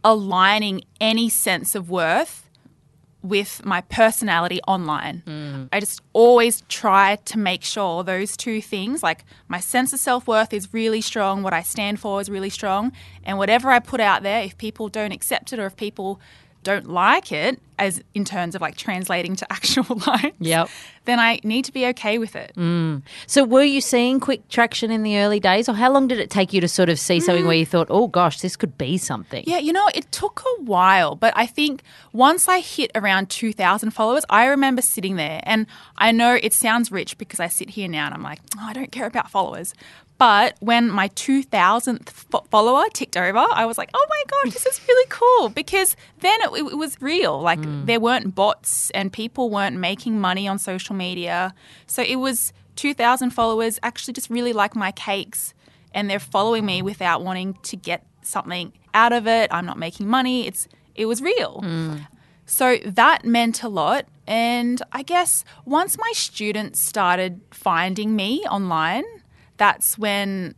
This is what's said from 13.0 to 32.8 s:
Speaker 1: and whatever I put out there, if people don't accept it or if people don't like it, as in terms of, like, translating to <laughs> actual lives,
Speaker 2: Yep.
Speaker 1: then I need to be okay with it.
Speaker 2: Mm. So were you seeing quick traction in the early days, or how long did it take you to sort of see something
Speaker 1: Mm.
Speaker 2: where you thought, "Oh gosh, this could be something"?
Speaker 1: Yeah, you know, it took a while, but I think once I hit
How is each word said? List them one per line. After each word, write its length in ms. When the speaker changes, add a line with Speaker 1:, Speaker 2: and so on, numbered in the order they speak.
Speaker 1:
and 160
whatever 320
I 80
put 220
out 240
there, 180
if 160
people 300
don't 240
accept 400
it 80
or 60
if 100
people 440
don't 240
like 440
it, 280
as 240
in 100
terms 300
of, 60
like, 160
translating 580
to 120
<laughs> 60
actual 540
lives, 320
Speaker 2:
Yep. 300
Speaker 1:
then 120
I 240
need 220
to 80
be 140
okay 320
with 180
it. 200
Speaker 2:
Mm. 460
So 160
were 220
you 160
seeing 400
quick 280
traction 440
in 100
the 160
early 220
days, 280
or 40
how 180
long 160
did 140
it 100
take 220
you 80
to 80
sort 200
of 120
see 180
something 240
Speaker 1:
Mm. 60
Speaker 2:
where 80
you 100
thought, 240
"Oh 160
gosh, 320
this 160
could 240
be 180
something"? 480
Speaker 1:
Yeah, 140
you 140
know, 200
it 200
took 340
a 160
while, 540
but 180
I 120
think 360
once 340
I 140
hit 340